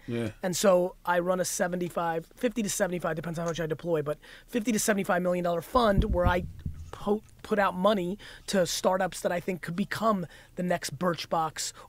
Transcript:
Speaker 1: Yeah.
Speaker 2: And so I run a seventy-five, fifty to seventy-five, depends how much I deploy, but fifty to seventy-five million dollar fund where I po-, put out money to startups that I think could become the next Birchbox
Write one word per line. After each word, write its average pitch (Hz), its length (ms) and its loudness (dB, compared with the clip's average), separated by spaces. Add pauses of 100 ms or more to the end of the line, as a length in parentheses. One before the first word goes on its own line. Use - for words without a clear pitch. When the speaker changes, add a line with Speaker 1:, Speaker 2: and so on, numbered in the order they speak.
Speaker 1:
Yeah. 117 240 -2 (120)
Speaker 2:
And 185 140 -2
so 180 480 4
I 175 160 2
run 180 200 0
a 175 40 0
seventy-five, 170 840 -2 (100)
fifty 240 280 -2
to 196 40 -2
seventy-five, 180 480 0
depends 165 220 -4
how 170 60 -4
much 170 160 -2
I 165 60 -2
deploy, 156 360 0
but 147 160 -4 (300)
fifty 240 240 0
to 214 60 2
seventy-five 196 440 2
million 180 220 0
dollar 170 180 0
fund 214 500 4
where 175 140 2
I 180 200 2 (440)
po-, 208 320 -2 (220)
put 208 160 0
out 185 160 2
money 190 420 2 (300)
to 185 180 2
startups 185 540 0
that 185 100 0
I 180 80 -2
think 185 240 -4
could 170 140 -6
become 202 500 0 (300)
the 180 80 -4
next 175 340 -2
Birchbox 165 760 -2 (160)